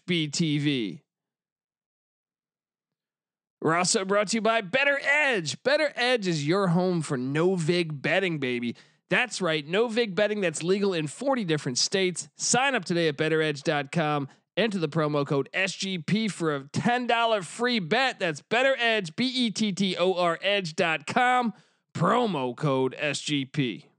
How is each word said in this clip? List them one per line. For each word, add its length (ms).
B 220
T 300
V. 440
We're 140
also 300
brought 240
to 80
you 60
by 180
Better 420
Edge. 600
Better 320
Edge 320
is 180
your 220
home 340
for 140
no 400
vig 440
betting, 380
baby. 380
That's 320
right, 240
no 220
vig 300
betting 240
that's 240
legal 280
in 140
forty 380
different 340
states. 560
Sign 400
up 100
today 220
at 100
better 240
edge 220
dot 300
com. 340
Enter 220
the 100
promo 360
code 300
S 200
G 240
P 280
for 300
a 160
ten 340
dollar 360
free 360
bet. 400
That's 220
Better 360
Edge, 380
B 120
E 260
T 180
T 260
O 180
R 280
edge 320
dot 320
com, 480
promo 600
code 420
S 220
G 240
P. 420